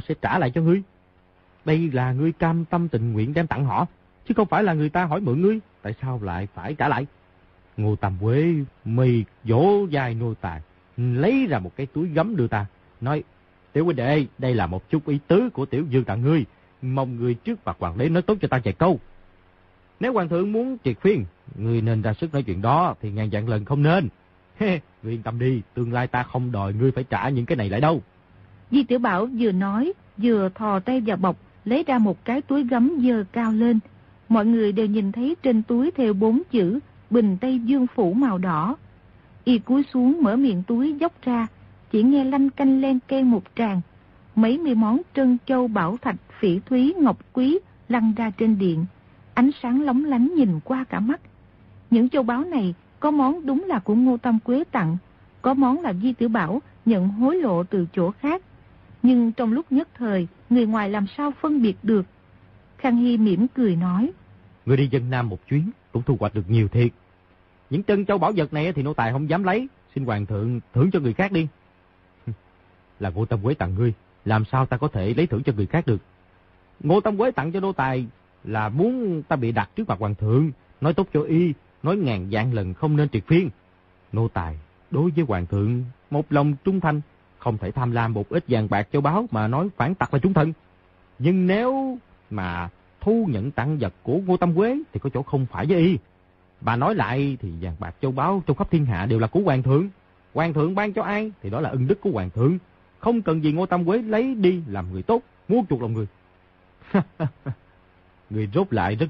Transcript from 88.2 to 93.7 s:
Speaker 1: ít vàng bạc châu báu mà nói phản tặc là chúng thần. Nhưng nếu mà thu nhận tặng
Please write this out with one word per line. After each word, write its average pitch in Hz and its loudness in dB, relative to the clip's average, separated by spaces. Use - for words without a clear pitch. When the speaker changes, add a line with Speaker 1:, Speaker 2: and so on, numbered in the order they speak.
Speaker 1:
ít 175 -2
vàng 110 0
bạc 101 -2
châu 143 2
báu 170 0
mà 110 0
nói 151 -2
phản 151 0
tặc - -4
là 139 2
chúng 185 2
thần. 156 2
Nhưng 180 2
nếu 254 -2
mà 87 -6
thu 226 2
nhận 117 -4
tặng 143 -4